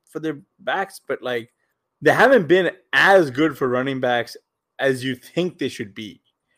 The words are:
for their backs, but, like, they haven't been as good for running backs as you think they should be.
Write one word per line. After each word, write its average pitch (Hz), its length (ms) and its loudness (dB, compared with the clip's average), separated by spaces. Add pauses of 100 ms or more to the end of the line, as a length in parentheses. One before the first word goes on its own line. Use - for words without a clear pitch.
for - 140 -14
their 151 220 -8 (180)
backs, 180 480 -8
but, - 160 -8
like, 120 300 -8 (480)
they 143 120 4
haven't 202 360 4
been 180 240 2 (200)
as 165 380 4
good 143 260 -2
for 135 120 -2
running 131 320 -4
backs 120 360 -2 (440)
as 131 240 -2
you 131 100 -6
think - 440 -6
they 135 100 -4
should 104 260 -12
be. 107 280 -16 (360)